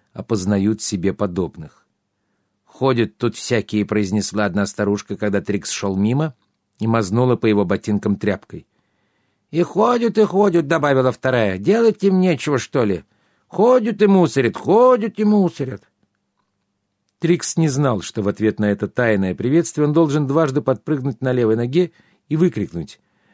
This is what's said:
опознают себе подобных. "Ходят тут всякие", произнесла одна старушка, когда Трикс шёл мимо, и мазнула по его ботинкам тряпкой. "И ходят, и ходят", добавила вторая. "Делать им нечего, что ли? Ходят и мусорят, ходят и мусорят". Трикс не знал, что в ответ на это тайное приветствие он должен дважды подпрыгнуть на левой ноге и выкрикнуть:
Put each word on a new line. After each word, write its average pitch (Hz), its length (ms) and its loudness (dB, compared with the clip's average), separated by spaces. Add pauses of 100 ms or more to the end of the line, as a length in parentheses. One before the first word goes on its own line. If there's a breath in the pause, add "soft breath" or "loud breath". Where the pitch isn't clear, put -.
(140 soft breath)
опознают 104 680 -2
себе 92 320 -4
подобных. 87 720 -6 (800)
"Ходят 120 520 0
тут 117 180 -4
всякие", 107 500 -2
произнесла 104 600 -2
одна 98 200 -2
старушка, 101 500 -4
когда 98 260 -2
Трикс - 280 -6
шёл 98 280 -6
мимо, 131 360 0 (460)
и 110 80 -4
мазнула 117 480 0
по - 100 -4
его 101 200 2
ботинкам 101 500 -2
тряпкой. - 520 -6 (840)
"И 160 120 -2
ходят, 226 540 0
и 214 60 4
ходят", 180 440 2
добавила 139 440 2
вторая. 113 460 0
"Делать 214 460 2
им 190 160 4
нечего, 156 380 0
что 123 260 -2
ли? 98 200 -2 (440)
Ходят 233 540 2
и 214 60 4
мусорят, 151 480 4
ходят 226 640 2
и 214 40 0
мусорят". 190 600 0 (1400)
Трикс - 380 0
не 165 100 4
знал, 131 340 0
что - 200 -8
в 98 80 0
ответ 104 300 0
на 104 120 2
это 101 160 -2
тайное 98 480 0
приветствие 151 500 0
он 147 80 0
должен 151 320 2
дважды 143 360 0
подпрыгнуть 135 600 -4
на 131 120 -2
левой 113 240 2
ноге 143 340 0 (380 soft breath)
и 156 80 -2
выкрикнуть: 95 640 -2 (320)